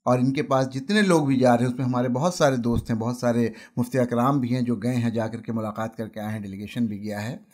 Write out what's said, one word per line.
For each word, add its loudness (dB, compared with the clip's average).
और 2
इनके 2
पास 2
जितने 0
लोग 4
भी 2
जा 6
रहे 2
हैं, -2
उसमें -4
हमारे 0
बहुत 0
सारे 4
दोस्त 0
हैं, 0
बहुत -4
सारे 2
मुफ्ती -2
अकराम 2
भी 0
हैं 0
जो 0
गए -2
हैं, 0
जा -2
कर -8
के -8
मुलाकात -6
करके -10
आए -6
हैं, -6
डेलीगेशन -4
भी -6
गया -6
है। -8